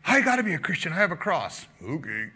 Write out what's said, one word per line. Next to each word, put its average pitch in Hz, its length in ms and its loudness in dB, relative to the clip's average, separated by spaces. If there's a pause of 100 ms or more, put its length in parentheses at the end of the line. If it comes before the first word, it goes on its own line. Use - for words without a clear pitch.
I 269 160 6
gotta 247 200 4
be 202 120 0
a 147 40 -4
Christian. 165 360 -4
I - 20 -2
have 196 160 2
a - 40 -4
cross. 139 500 -2 (180)
Okay. 110 520 -6